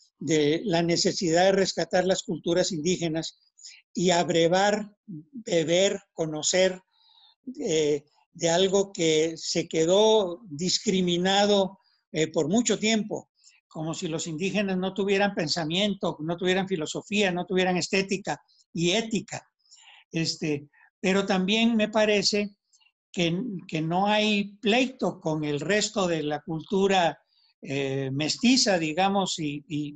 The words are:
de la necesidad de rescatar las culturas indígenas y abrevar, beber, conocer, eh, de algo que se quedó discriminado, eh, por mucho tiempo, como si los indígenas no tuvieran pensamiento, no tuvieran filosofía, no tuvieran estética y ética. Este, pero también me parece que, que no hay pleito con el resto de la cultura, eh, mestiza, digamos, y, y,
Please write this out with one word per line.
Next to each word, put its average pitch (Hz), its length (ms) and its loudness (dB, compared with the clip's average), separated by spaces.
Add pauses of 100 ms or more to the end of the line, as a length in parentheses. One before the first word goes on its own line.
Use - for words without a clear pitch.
(200)
de 156 460 2
la 170 180 2
necesidad 170 600 2
de 196 80 4
rescatar 185 520 0
las 185 180 0
culturas 175 480 -2
indígenas 160 680 -4 (540)
y 175 180 2
abrevar, 180 800 2 (140)
beber, 180 920 0 (140)
conocer, 180 680 0 (800)
eh, 156 440 0 (300)
de 165 160 -2
algo 196 420 2
que 160 440 2
se 165 320 -4
quedó 190 800 2
discriminado, 185 1300 0 (320)
eh, 160 160 0
por 156 200 -2
mucho 214 320 0
tiempo, 208 500 -2 (380)
como 160 260 -8
si 180 140 -6
los 160 200 -6
indígenas 185 500 -2
no 185 160 -4
tuvieran 196 420 0
pensamiento, 180 840 -2
no 165 160 -4
tuvieran 185 300 0
filosofía, 190 640 -2
no 175 140 -4
tuvieran 185 320 0
estética 190 640 -2 (320)
y 175 180 2
ética. 196 560 -4 (640)
Este, 156 580 -4 (300)
pero 190 260 2
también 208 500 2
me 214 120 2
parece 208 680 0 (560)
que, 175 280 0 (280)
que 156 140 -4
no 175 260 0
hay 208 540 0
pleito 226 580 0
con 156 240 -2
el 147 160 -2
resto 196 480 0
de 160 160 -2
la 147 180 -4
cultura, 180 800 0 (420)
eh, 135 500 -4
mestiza, 196 680 2
digamos, 185 580 0
y, 147 300 -6
y, 147 280 -6